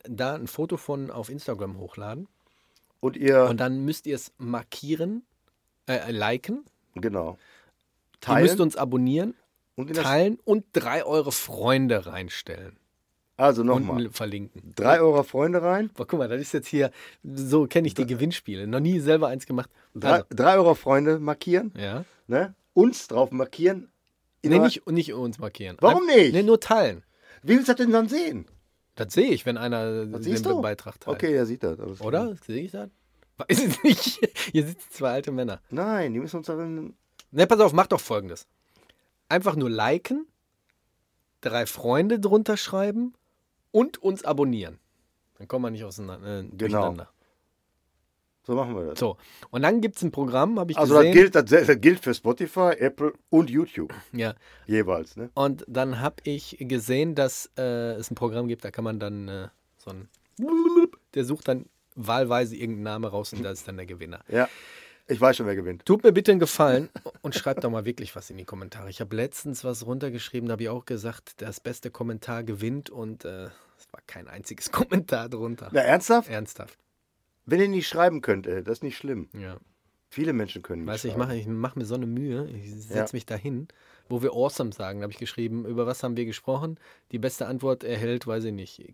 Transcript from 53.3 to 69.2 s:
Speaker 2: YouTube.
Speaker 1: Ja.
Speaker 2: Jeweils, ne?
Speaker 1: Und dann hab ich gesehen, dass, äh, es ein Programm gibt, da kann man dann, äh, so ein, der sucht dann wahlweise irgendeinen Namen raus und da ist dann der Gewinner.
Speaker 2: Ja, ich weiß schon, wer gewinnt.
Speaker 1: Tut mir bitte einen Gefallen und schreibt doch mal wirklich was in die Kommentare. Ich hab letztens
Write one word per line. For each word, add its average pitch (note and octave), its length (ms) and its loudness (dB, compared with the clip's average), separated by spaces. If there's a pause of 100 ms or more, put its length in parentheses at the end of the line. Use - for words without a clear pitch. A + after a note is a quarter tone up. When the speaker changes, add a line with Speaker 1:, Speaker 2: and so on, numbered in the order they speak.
Speaker 2:
YouTube. B2 420 -4 (200)
Speaker 1:
Ja. A2+ 220 -4 (320)
Speaker 2:
Jeweils, F#2 500 0
ne? A2+ 180 -10
Speaker 1:
Und C#3 340 0
dann B2+ 320 -4
hab C#3+ 260 -6
ich C#3+ 320 -8
gesehen, C3 560 -2
dass, C#3 440 -2
äh, A#2+ 380 -4
es A2 140 -12
ein A#2+ 40 -6
Programm A#2+ 340 -4
gibt, A#2 160 -8
da G2+ 60 -12
kann A#2 140 -8
man A2 140 -6
dann, G2+ 300 -10
äh, F#2+ 200 -12 (280)
so - 140 -18
ein, F#2+ 180 -16 (1040)
der C3 140 -2
sucht C#3+ 220 -6
dann B2+ 180 -2 (280)
wahlweise A#2+ 640 0
irgendeinen A2+ 280 -8
Namen G#2+ 200 -6
raus G#2 300 -6
und G2 80 -8
da F#2+ 80 -6
ist - 180 -12
dann F#2+ 80 -12
der F#2 80 -14
Gewinner. F2 440 -16
Speaker 2:
Ja, B2 200 2 (600)
ich A#2+ 120 -2
weiß B2+ 180 6
schon, A#2 80 -4
wer G2+ 100 -2
gewinnt. F2+ 300 -8
Speaker 1:
Tut G#3 180 4
mir A3+ 80 10
bitte G3 180 4
einen F#3+ 100 4
Gefallen D3+ 480 4 (340)
und C#3 120 -8
schreibt - 300 -4
doch A#2+ 60 -2
mal A2 160 -6
wirklich A#2+ 300 -8
was - 140 -16
in F#2+ 80 -18
die F#2 60 -16
Kommentare. F#2+ 440 -16
Ich F#2+ 140 -14
hab G2 100 -10
letztens B2 520 -8